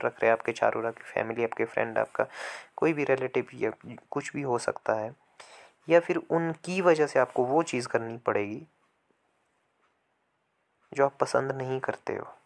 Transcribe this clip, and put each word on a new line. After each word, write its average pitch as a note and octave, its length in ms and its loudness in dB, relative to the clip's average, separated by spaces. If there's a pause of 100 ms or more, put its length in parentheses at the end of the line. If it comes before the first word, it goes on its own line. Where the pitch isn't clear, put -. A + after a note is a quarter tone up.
रख A#2+ 160 -4
रहे A2+ 100 6
हैं - 20 6
आपके A2+ 200 0
चारों A2+ 300 0
ओर, A2+ 60 -4
आपकी - 160 -10
फैमिली, A2+ 400 -2
आपके A2+ 200 -2
फ्रेंड, A2+ 340 -2
आपका A2 280 -2 (500)
कोई D#3+ 160 2
भी D3 120 -2
रिलेटिव C3 500 0
या A2 160 -2 (400)
कुछ - 240 -6
भी C#3+ 80 -4
हो B2 160 0
सकता - 360 -2
है, A2 200 -4 (760)
या E3+ 120 8
फिर F3 160 0
उनकी E3 640 -2
वजह D#3+ 260 6
से C#3 120 0
आपको B2+ 260 2
वो C#3+ 180 2
चीज़ B2 260 -4
करनी A2+ 280 -2
पड़ेगी G#2+ 460 -2 (2250)
जो C3+ 120 4
आप C#3 160 0
पसंद C3+ 320 2
नहीं C3 280 -4
करते - 320 -6
हो, - 140 -8 (200)